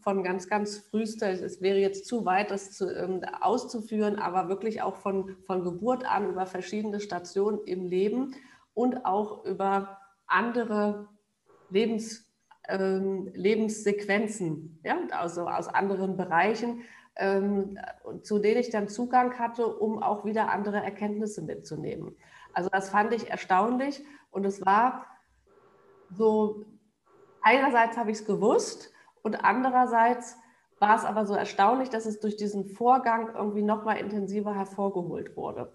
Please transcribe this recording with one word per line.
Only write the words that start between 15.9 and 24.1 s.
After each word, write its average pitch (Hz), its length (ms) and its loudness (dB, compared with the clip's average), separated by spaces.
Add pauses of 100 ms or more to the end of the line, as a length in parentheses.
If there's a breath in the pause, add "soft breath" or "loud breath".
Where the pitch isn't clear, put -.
Bereichen, 202 680 0 (320 loud breath)
ähm, 196 640 0 (420)
zu 208 160 -2
denen 214 220 4
ich - 100 -2
dann 208 180 -2
Zugang 247 520 0
hatte, 233 260 -2
um 220 380 -2
auch 208 220 -2
wieder 214 260 0
andere 202 260 -2
Erkenntnisse 208 640 -4
mitzunehmen. - 720 -8 (380 loud breath)
Also 185 180 -2
das 190 200 -2
fand 208 220 4
ich - 180 -4
erstaunlich 247 720 2 (260 loud breath)